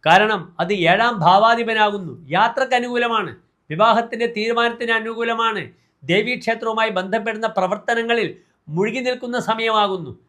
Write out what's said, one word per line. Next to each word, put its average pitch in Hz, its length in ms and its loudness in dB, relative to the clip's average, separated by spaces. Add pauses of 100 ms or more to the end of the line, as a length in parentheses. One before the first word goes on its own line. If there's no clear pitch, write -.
കാരണം 190 360 4 (200)
അത് 175 120 0 (180)
ഏഴാം 233 220 2 (120)
ഭാവാധിപനാകുന്നു. 214 880 4 (220)
യാത്രക്ക് 233 440 0
അനുകൂലമാണ്, 240 520 -2 (400)
വിവാഹത്തിന്റെ 226 640 2
തീരുമാനത്തിന് 233 640 -2
അനുകൂലമാണ്, 226 640 -2 (480)
ദേവീക്ഷേത്രവുമായി 226 880 -2
ബന്ധപ്പെടുന്ന 214 480 -4 (100)
പ്രവർത്തനങ്ങളിൽ 220 720 -2 (460)
മുഴുകി 214 300 -2
നിൽക്കുന്ന 254 320 -4 (120)
സമയമാകുന്നു. 208 640 0 (180)